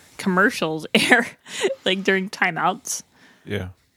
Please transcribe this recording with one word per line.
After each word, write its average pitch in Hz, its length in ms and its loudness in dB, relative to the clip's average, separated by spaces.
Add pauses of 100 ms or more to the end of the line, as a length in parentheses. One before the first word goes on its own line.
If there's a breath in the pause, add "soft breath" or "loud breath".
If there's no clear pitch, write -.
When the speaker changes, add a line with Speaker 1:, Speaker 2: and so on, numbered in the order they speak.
(160 loud breath)
Speaker 1:
commercials 180 760 0
<laughs> - 40 -2
air, 233 320 4 (580 loud breath)
like, 190 200 0
during 190 260 0
timeouts. 175 720 -2 (420 soft breath)
Speaker 2:
Yeah. 95 260 -6 (260)